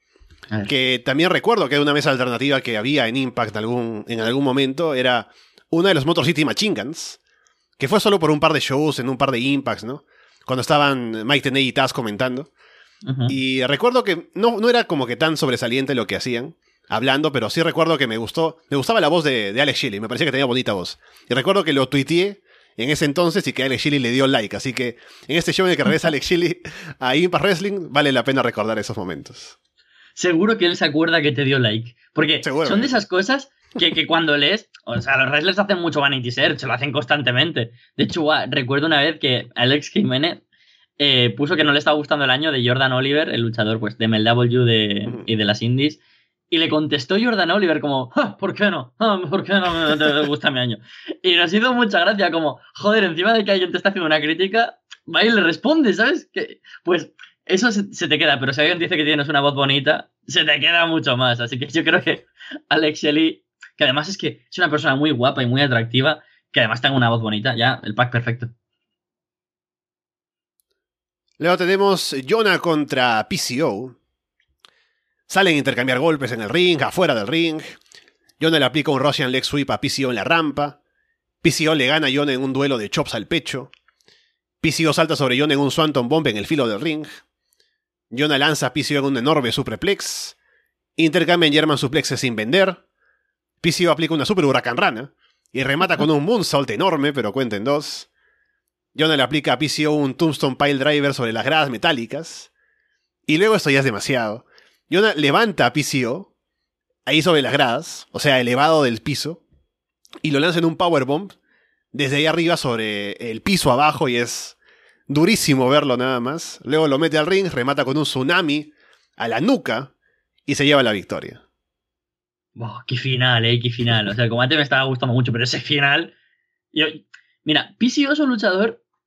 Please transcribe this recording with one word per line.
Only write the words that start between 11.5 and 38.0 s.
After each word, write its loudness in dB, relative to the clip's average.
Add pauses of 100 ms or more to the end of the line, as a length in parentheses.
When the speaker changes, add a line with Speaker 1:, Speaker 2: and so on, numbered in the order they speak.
Speaker 2:
Tenay 0
y -4
Taz 0
comentando. -6 (540)
Speaker 1:
Ujú. -2
Speaker 2:
Y -2
recuerdo 2
que -4
no, 2
no 2
era 2
como -2
que -6
tan 0
sobresaliente -2
lo 0
que -4
hacían, -6 (320)
hablando, 0
pero -2
sí 0
recuerdo 0
que 0
me -4
gustó, -4 (120)
me -2
gustaba 2
la 4
voz 2
de, -2
de 0
Alex 0
Shelley, -6
me -6
parecía -4
que -2
tenía 0
bonita -2
voz. -6 (300)
Y -4
recuerdo 0
que -2
lo 0
tuiteé -2 (340)
en -2
ese 0
entonces 0
y -2
que -4
Alex -2
Shelley 0
le 0
dio 2
like, -2
así -8
que -6 (320)
en -2
este 0
show 0
en 2
el 2
que 0
regresa 0
Alex -2
Shelley 0 (400)
a 0
Impact 0
Wrestling, -2
vale 2
la 2
pena 0
recordar -2
esos -6
momentos. -12 (560)
Speaker 1:
Seguro 2
que 0
él -2
se -2
acuerda 0
que 0
te -2
dio 2
like, -2 (180)
porque 2
Speaker 2:
Seguro. -2
Speaker 1:
son 0
de 2
esas -2
cosas -2 (280)
que, 2
que -2
cuando 2
lees, 0 (140)
o -6
sea, 0
los 0
wrestlers 0
hacen 0
mucho -2
vanity 0
search, 0
lo -4
hacen -2
constantemente. -2 (240)
De 0